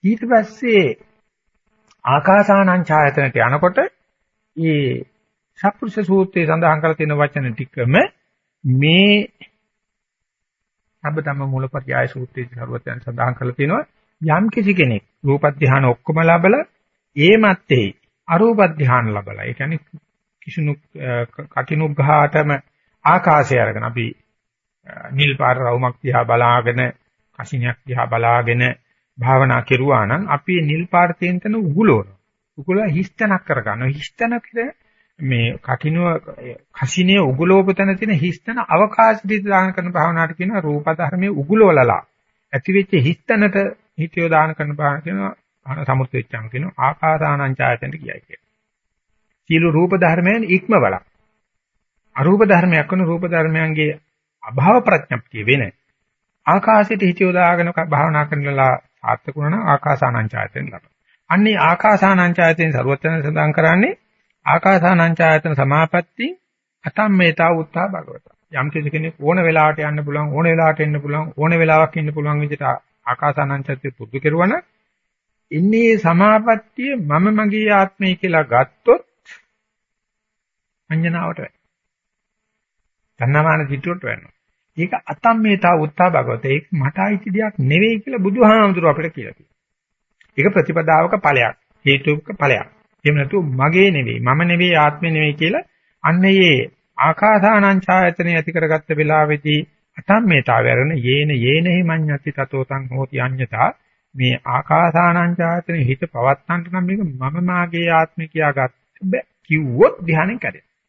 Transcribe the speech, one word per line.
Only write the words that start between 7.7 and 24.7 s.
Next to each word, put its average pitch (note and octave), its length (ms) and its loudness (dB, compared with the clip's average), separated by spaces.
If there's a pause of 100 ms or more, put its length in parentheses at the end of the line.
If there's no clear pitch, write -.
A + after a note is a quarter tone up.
මේ F3 640 2 (1800)
සබ්බධම්ම D3+ 440 -6
මූලපරියාය C3 600 -4
සූත්‍රයේ B2+ 440 -12
සරුවත්යන් A#2+ 500 -12
සඳහන් A#2+ 340 -4
කරලා B2 220 -8
තියෙනවා F3 260 -2 (480)
යම් F#3+ 180 2
කිසි G3+ 240 0
කෙනෙක් C3 300 0 (180)
රූප C#3+ 220 0 (100)
ධ්‍යාන C3+ 320 2
ඔක්කොම D3+ 360 0
ලබලා E3+ 480 2 (460)
ඒ E3 220 6
මැත්තේ F3+ 500 2 (400)
අරූප G#3 320 2 (140)
ධ්‍යාන B2+ 380 0
ලබලා G2+ 320 -8
ඒ A#2+ 100 -8
කියන්නේ D3+ 320 -8 (520)
කිසුණු, D3+ 360 -6 (240)
අ, C3+ 120 -8 (400)
කටිනුග්ඝාටම D3 1000 0 (540)
ආකාශය D3+ 520 4
අරගෙන A2 260 -2
අපි, A#2 220 -6 (840)